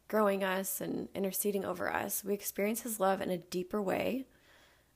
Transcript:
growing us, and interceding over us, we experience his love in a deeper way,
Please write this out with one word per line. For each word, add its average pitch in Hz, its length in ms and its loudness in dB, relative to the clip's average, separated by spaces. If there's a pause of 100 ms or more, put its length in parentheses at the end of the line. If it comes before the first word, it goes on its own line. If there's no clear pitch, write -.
growing 202 360 4
us, 190 380 -2
and 175 320 -4
interceding 190 500 0
over - 300 -2
us, - 300 0
we 196 100 0
experience 208 480 -2
his 220 180 -6
love 190 220 4
in - 80 -2
a 180 80 0
deeper 180 440 -4
way, 202 440 0 (720)